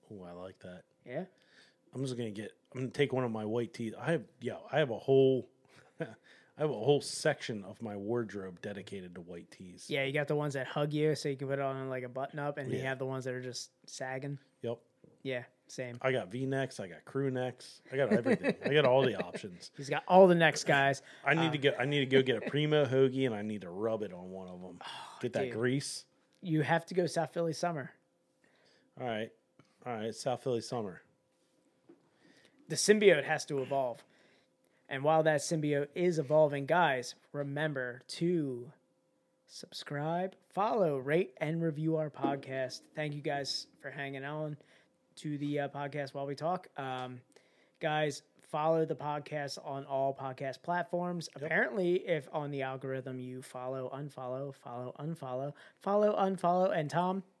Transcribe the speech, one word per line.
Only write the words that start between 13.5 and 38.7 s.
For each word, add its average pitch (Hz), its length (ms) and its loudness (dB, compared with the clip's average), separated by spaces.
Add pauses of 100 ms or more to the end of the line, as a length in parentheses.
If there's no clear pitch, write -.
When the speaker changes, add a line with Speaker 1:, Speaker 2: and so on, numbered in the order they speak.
Speaker 2:
sagging. 135 520 -8 (240)
Speaker 1:
Yep. 117 160 -4 (440)
Speaker 2:
Yeah, 127 220 -4 (240)
same. 123 340 -10
Speaker 1:
I 131 80 4
got 113 220 0
V-necks, 135 480 -2
I 98 80 -8
got - 160 -18
crew 135 260 0
necks, 127 500 -4 (120)
I 131 40 -4
got 135 160 4
everything. 240 520 2
I 139 100 2
got 151 100 6
all 131 180 6
the 131 140 2
Speaker 2:
<laughs> - 80 -4
Speaker 1:
options. - 520 -12
Speaker 2:
He's 131 120 -10
got 147 200 0
all 190 180 12
the 180 80 10
necks, 160 300 6
guys. 139 360 6 (240)
Speaker 1:
I 139 100 6
need 165 140 4
Speaker 2:
Uh, 156 40 0
Speaker 1:
to 151 60 0
go, 135 200 4
I 123 60 2
need 143 160 2
to 131 60 2
go 135 160 8
get 123 200 2
a - 80 -4
Primo 151 340 4
hoagie, 131 420 4
and 113 100 2
I 101 60 -4
need 107 200 -4
to 90 80 -10
rub 107 320 -2
it 95 100 -6
on 90 180 -12
one 92 180 -10
of 90 140 -12
'em. 90 220 -14
Speaker 2:
Oh, - 360 -14
Speaker 1:
Get 120 140 -4
that 110 100 0
Speaker 2:
dude. 120 80 -6
Speaker 1:
grease. 123 540 -2 (360)
Speaker 2:
You 160 200 2
have 160 240 2
to - 80 -8
go 180 120 2
South 156 260 -2
Philly 170 200 -2
summer. 165 400 -4 (1080)
Speaker 1:
All 127 60 -6
right. 113 240 -4 (560)
All - 80 -6
right, 110 200 -4
South - 280 -4
Philly 123 180 0
summer. 107 420 -8 (1700)
Speaker 2:
The 165 80 -6
symbiote 196 480 6
has 147 220 -2
to 139 160 -4
evolve. 127 420 -2 (840)
And 135 160 -6
while 160 180 6
that 156 180 4
symbiote 147 540 0
is 175 240 2
evolving, 143 480 4
guys, 147 480 2 (180)
remember 139 760 -4
to 151 640 -2 (760)